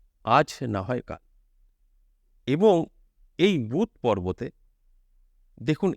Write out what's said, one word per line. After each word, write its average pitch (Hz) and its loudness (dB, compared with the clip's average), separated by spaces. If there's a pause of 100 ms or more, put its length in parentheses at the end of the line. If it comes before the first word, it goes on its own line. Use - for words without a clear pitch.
(240)
আজ 135 2
না 107 -4
হয় 120 -6
কাল। - -16 (1200)
এবং 170 4 (540)
এই 185 4
বুধ 131 -4 (140)
পর্বতে 98 -2 (1120)
দেখুন, 151 -2